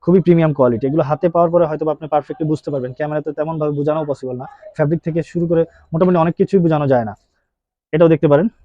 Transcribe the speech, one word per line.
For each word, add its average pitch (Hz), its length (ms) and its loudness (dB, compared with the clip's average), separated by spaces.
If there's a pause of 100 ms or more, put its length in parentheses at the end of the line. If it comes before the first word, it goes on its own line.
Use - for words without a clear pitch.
খুবই 180 200 4
প্রিমিয়াম 165 320 4
কোয়ালিটি। 123 340 2
এগুলো 151 160 0
হাতে 151 260 -2
পাওয়ার 170 220 2
পরে 175 140 2
হয়তো 151 240 -6
আপনি 151 180 -6
পারফেক্টলি 151 400 -4
বুঝতে 156 240 -4
পারবেন, 127 220 -6
ক্যামেরাতে 151 380 -6
তেমন 156 280 -6
ভাবে 151 120 -2
বোঝানো 151 340 -4
পসিবল 127 300 -8
না। 127 100 -12 (300)
ফ্যাব্রিক 156 260 0
থেকে 165 220 -4
শুরু 170 240 -4
করে 165 140 2 (320)
মোটামুটি 180 240 2
অনেক 165 200 2
কিছুই 196 220 2
বোঝানো 156 280 0
যায় 123 180 2
না। 104 80 -8 (800)
এটাও 165 140 4
দেখতে 160 200 2
পারেন, 147 200 4 (180)